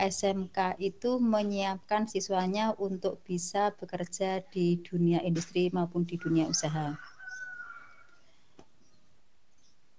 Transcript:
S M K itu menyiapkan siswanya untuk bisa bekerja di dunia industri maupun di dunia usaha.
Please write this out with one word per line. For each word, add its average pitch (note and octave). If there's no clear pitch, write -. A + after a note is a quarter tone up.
S G3
M G3
K F#3
itu A#3+
menyiapkan G#3
siswanya F#3+
untuk F#3+
bisa G3
bekerja F3+
di F3
dunia E3+
industri F3
maupun F3
di E3+
dunia D#3+
usaha. D#3